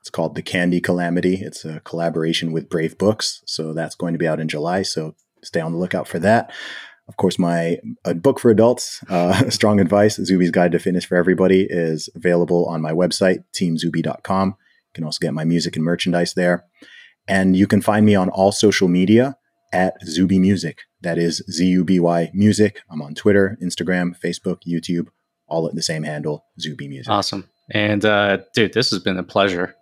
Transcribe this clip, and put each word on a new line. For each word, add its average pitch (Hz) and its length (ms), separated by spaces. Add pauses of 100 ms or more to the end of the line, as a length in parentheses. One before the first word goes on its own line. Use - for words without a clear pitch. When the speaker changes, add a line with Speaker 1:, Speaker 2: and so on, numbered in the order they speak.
Speaker 1:
It's - 100
called 80 240
The 78 80
Candy 87 380
Calamity. 90 560
It's 85 280
a 78 160
collaboration 82 720
with 80 180
Brave 80 260
Books. - 500
So 80 260
that's 80 240
going 87 180
to 80 40
be 82 100
out 78 120
in 78 80
July. 85 340
So - 320 (280)
stay - 180
on 80 120
the 82 60
lookout 90 300
for - 120
that. 110 300 (580)
Of - 80
course, - 220
my, 85 400 (260)
a 87 100
book 120 240
for 120 120
adults, 113 580
uh, 90 420
<laughs> - 0
Strong 104 300
Advice, 101 440
Zuby's 90 260
Guide 87 220
to 85 60
Fitness 90 260
for 90 120
Everybody, 92 520
is 82 460
available 87 520
on 82 140
my 78 120
website, 90 520 (100)
team 85 220
zuby 82 260
dot 76 200
com. 95 280
You - 440
can 80 100
also 76 160
get 78 140
my 78 100
music 85 320
and 80 80
merchandise 87 500
there. 87 300 (640)
And 95 300
you 98 100
can 101 160
find 107 240
me 104 80
on 92 160
all 95 220
social 98 360
media 107 480 (360)
at 92 220 (120)
Zuby 90 320
Music. 92 420 (220)
That 85 160
is 85 320
Z 85 160
U 92 180
B 92 160
Y 85 340
Music. 104 460 (100)
I'm 78 120
on 73 120
Twitter, 101 480
Instagram, 90 560
Facebook, 87 480
YouTube, 85 400 (400)
all 82 220
at - 60
the 165 80
same 78 220
handle, 76 400 (160)
Zuby 104 280
Music. 120 220
Speaker 2:
Awesome. 101 380 (220)
And, 104 340
uh, 101 340 (160)
dude, 107 180
this 107 180
has 98 100
been 92 180
a 90 40
pleasure. 92 600